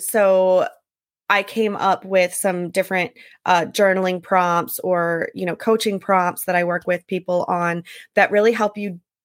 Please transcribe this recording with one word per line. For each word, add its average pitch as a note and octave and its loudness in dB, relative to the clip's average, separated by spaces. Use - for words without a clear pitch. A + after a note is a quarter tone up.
so F#3 2
I G3+ 2
came G#3 -2
up F#3 0
with F#3 0
some F3+ -4
different, F#3 -2
uh, F3 2
journaling F#3 0
prompts F3 0
or, E3+ -2
you F#3 -8
know, E3+ -4
coaching A3 -2
prompts F3+ 0
that F#3 -2
I F3 0
work F3 -4
with F3 -4
people F3 -2
on E3+ -2
that G3 4
really G#3 4
help G#3+ 0
you G3+ -8